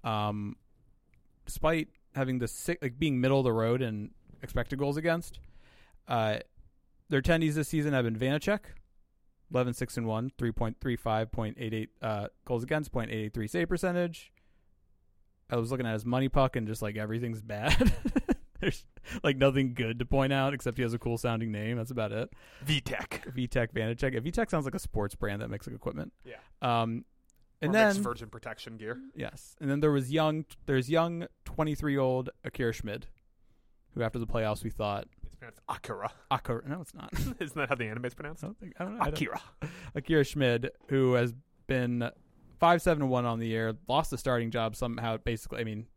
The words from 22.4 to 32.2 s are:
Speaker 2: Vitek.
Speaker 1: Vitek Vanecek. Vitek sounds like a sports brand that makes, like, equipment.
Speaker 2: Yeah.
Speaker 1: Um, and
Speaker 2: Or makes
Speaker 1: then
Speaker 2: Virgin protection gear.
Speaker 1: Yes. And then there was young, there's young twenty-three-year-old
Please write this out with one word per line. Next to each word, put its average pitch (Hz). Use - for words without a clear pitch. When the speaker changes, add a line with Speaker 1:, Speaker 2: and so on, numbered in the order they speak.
Speaker 2:
Vitek. -
Speaker 1:
Vitek 123
Vanecek. 117
Vitek 208
sounds 156
like 131
a 101
sports -
brand 104
that 113
makes, 104
like, 120
equipment. -
Speaker 2:
Yeah. 120
Speaker 1:
Um, 117
and 151
Speaker 2:
Or -
makes 214
Speaker 1:
then 202
Speaker 2:
Virgin 120
protection 113
gear. 110
Speaker 1:
Yes. -
And 143
then 143
there 151
was 135
young, 156
there's 131
young 170
twenty-three-year-old 139